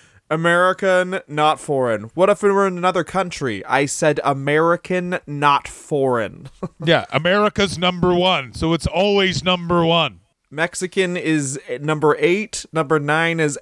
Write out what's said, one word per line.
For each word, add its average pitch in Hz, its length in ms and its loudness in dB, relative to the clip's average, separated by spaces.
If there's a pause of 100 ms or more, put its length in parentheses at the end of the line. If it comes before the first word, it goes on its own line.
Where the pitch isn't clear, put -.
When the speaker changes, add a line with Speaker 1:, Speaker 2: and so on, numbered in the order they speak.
(300)
Speaker 1:
American, 180 1000 2
not 151 320 0
foreign. 123 440 -2 (120)
What 180 140 4
if 202 120 0
we 202 100 2
were 196 140 2
in 185 120 -2
another 180 260 0
country? 151 600 -4
I 135 200 2
said 147 380 0
American, 165 1040 0
not 143 400 2
foreign. 127 880 -2
<laughs> - 40 -20 (260)
Speaker 2:
Yeah, 151 280 2
America's 190 680 0
number 180 360 0
one, 175 400 0
so 160 200 0
it's - 140 -2
always 190 560 0
number 175 420 2
one. 160 340 0 (320)
Speaker 1:
Mexican 180 680 -2
is 143 420 -2 (200)
number 151 400 2
eight. 190 540 0
Number 156 260 0
nine 165 400 0
is 147 220 0